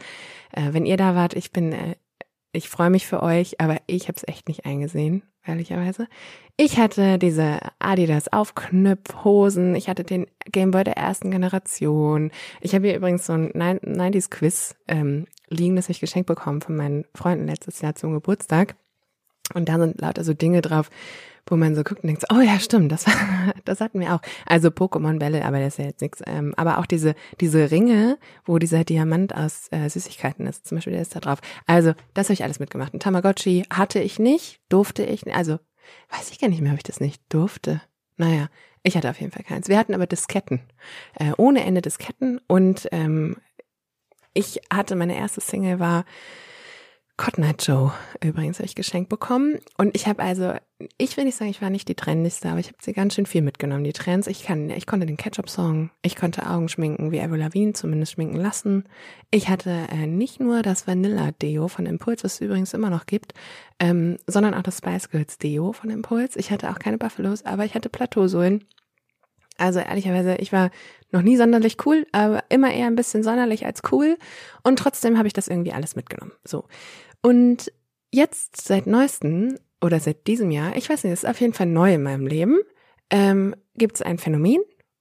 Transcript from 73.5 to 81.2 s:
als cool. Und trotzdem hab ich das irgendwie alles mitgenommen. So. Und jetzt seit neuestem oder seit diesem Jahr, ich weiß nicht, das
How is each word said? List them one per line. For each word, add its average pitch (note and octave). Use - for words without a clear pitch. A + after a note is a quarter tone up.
als -
cool. D4+
Und B3+
trotzdem A#3
hab A3
ich G3+
das -
irgendwie F3
alles C#3
mitgenommen. -
So. -
Und A#3+
jetzt -
seit G3
neuestem A3+
oder E3+
seit -
diesem G#3+
Jahr, D3+
ich -
weiß D4+
nicht, F#3
das F3